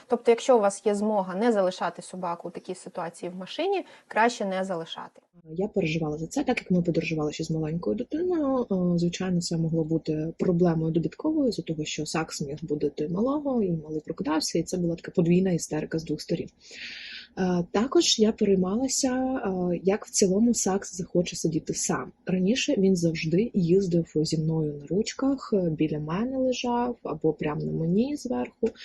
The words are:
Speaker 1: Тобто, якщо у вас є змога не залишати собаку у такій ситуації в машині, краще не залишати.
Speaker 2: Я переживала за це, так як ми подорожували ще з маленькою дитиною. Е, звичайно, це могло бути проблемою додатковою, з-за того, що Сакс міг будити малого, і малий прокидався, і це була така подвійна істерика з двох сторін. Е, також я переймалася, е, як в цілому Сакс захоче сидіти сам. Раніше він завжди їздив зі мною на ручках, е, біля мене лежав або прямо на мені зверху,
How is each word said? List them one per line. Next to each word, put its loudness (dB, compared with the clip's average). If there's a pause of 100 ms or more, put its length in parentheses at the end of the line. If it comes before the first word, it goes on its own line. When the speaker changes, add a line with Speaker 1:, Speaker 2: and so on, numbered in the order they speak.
Speaker 1:
Тобто, 2
якщо 6
у 8
вас 0
є 2
змога 0
не 2
залишати 0
собаку -8
у -10
такій -10
ситуації -10
в -14
машині, -4 (220)
краще 0
не -2
залишати. -10 (280)
Speaker 2:
Я -4
переживала -2
за -8
це, -2
так 0
як -2
ми 6
подорожували 0
ще -6
з -4
маленькою -2
дитиною. -2
Е, 2
звичайно, 0
це -2
могло 0
бути -2
проблемою 2
додатковою, 0
з-за -4
того, -4
що -6
Сакс -4
міг -6
будити -2
малого, 0
і 2
малий -4
прокидався, -2
і 0
це -4
була 0
така -12
подвійна 4
істерика -2
з -12
двох -4
сторін. -4 (880)
Е, 0
також 2
я 6
переймалася, 2
е, 0
як 2
в -20
цілому 4
Сакс -2
захоче 0
сидіти -2
сам. -4 (140)
Раніше 0
він 6
завжди 2
їздив 2
зі 0
мною 0
на -12
ручках, -2
е, 2
біля 0
мене -2
лежав 0
або 0
прямо -4
на -4
мені 2
зверху, -2 (160)